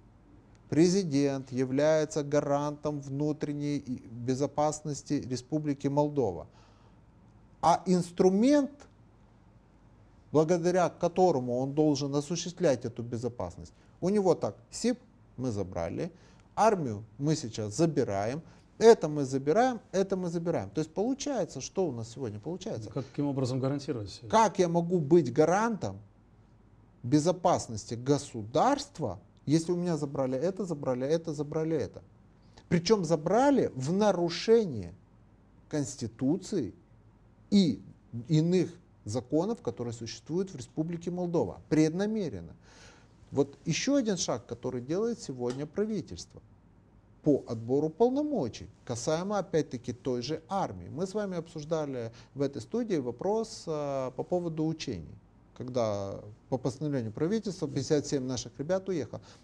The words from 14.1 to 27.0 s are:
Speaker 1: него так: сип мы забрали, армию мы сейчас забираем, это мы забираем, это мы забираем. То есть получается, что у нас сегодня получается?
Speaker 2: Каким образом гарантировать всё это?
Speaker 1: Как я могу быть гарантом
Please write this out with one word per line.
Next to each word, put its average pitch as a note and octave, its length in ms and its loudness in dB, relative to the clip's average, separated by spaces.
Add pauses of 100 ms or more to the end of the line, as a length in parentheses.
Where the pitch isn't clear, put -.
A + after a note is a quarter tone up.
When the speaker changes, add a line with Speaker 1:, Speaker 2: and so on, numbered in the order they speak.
Speaker 1:
него G3 240 4
так: G#2+ 200 -2 (160)
сип - 280 -2 (400)
мы B2+ 120 -2
забрали, G2 640 -4 (420)
армию E3 480 2 (140)
мы D3+ 180 0
сейчас A2 400 -6
забираем, C3 680 0 (340)
это G#3+ 320 8
мы D3 160 -2
забираем, D3+ 560 2 (100)
это F#3+ 260 0
мы F3+ 120 -4
забираем. E3 400 -4
То D#3 140 -4
есть D#3 100 -6
получается, A#3 680 -4
что - 240 -2
у D3 60 -2
нас A#2 180 -8
сегодня A2+ 280 -8
получается? D3+ 520 -8
Speaker 2:
Каким - 360 -4
образом C3 320 0
гарантировать C3 520 -4
всё - 160 -16
это? G#2+ 40 -12
Speaker 1:
Как A3 280 4
я F3+ 100 6
могу E3+ 320 2
быть C#3+ 320 6
гарантом D#3 640 2 (1040)